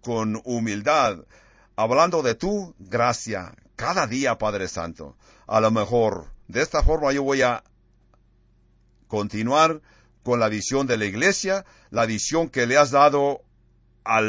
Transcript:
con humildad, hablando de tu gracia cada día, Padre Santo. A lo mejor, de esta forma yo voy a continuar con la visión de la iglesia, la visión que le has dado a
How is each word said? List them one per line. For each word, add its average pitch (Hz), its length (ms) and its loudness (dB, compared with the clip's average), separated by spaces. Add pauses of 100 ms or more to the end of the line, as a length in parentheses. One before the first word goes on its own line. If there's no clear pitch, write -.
con 110 440 -4
humildad, 113 800 -2 (520)
hablando 151 460 2
de 120 120 0
tu 190 440 -4
gracia 107 760 -4 (220)
cada 156 300 -2
día, 123 320 -2
Padre 101 300 -4
Santo. 82 480 -10 (300)
A 110 140 2
lo 110 100 4
mejor, 107 640 0 (160)
de 110 140 -2
esta 156 200 0
forma 151 300 2
yo 139 100 0
voy 135 200 0
a 123 200 0 (1400)
continuar 120 760 0 (420)
con 120 180 0
la 110 80 2
visión 123 380 -2
de 120 100 0
la 107 80 -2
iglesia, 185 600 -2 (260)
la 117 160 0
visión 147 420 -2
que 123 180 -2
le 127 100 2
has 147 140 4
dado 143 520 4 (600)
a 110 240 2